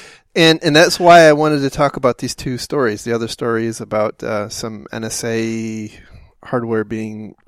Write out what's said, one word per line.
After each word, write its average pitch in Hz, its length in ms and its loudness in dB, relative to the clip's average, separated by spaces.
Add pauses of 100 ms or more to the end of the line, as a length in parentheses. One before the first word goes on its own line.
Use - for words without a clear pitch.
(340)
And, 160 280 4
and 156 120 2
that's 165 240 4
why 175 220 8
I 156 120 8
wanted 151 280 2
to 139 100 -2
talk 160 260 0
about 131 220 0
these - 160 -8
two 127 240 -8
stories. 127 460 -4
The 117 80 -4
other 113 160 -4
story 117 380 -4
is 113 140 -8
about, 107 440 -4
uh, 107 240 -4
some 110 440 -12
N 113 120 -8
S - 180 -8
A 113 720 -6 (500)
hardware 117 400 -4
being 107 540 -10 (120)